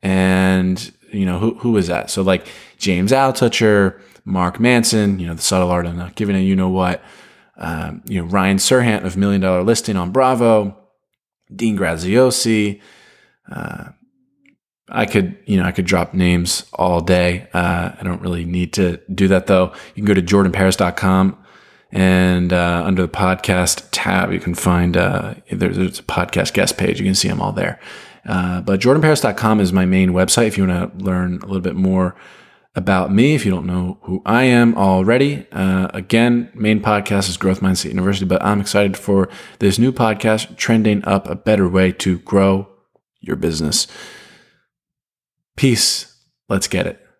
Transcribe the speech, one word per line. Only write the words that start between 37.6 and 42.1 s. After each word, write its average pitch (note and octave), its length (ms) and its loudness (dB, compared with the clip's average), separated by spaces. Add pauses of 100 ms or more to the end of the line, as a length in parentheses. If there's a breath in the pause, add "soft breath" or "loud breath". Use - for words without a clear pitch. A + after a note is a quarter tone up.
Mindset F#2 300 -2
University, F#2+ 360 -2
but F#2+ 160 0
I'm G2+ 180 0
excited G2+ 360 0
for G2 320 0 (300 loud breath)
this G2 200 2
new B2+ 140 4
podcast, A2 640 -2
Trending G#2+ 480 2
Up: G2 240 0
a F2 80 -6
better G2+ 320 2
way F#2 240 2
to F2+ 260 -2